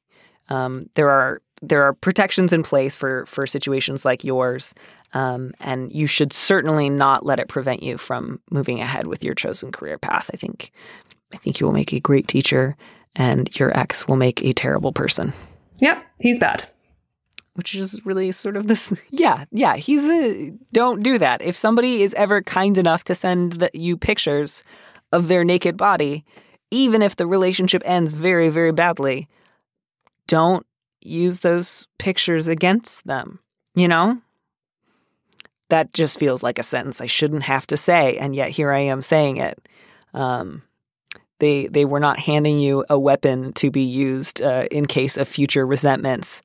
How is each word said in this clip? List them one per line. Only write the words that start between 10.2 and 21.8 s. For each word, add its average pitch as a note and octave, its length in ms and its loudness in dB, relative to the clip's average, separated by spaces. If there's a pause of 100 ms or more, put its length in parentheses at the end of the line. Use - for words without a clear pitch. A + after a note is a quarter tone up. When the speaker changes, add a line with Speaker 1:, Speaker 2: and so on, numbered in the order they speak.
Speaker 1:
I - 40 -14
think, - 340 -12 (640)
I - 40 -18
think - 220 -4
you - 60 0
will D3 80 2
make D3 180 -2
a C#3 80 -4
great C#3 280 2
teacher, C3+ 500 0 (380)
and B2+ 420 0
your - 180 2
ex - 320 -4
will C3+ 100 2
make B2+ 260 0
a C3 100 0
terrible C3+ 380 -2
person. - 420 -4 (480)
Speaker 2:
Yep, D#4 240 0 (140)
he's A#3+ 200 2
bad. - 280 -2 (880)
Speaker 1:
Which - 180 -10
is G3 320 -8
really F#3+ 260 -2
sort G3 240 -8
of G#3+ 120 -4
this, G#3+ 260 2 (120)
<laughs> - 40 -20
yeah, C4 420 2
yeah, G#3 260 2
he's C#4 260 0
a, C4+ 480 0 (220)
don't A#3 280 2
do B3+ 160 2
that. C3+ 240 2
If F3 140 -2
somebody A#3 480 2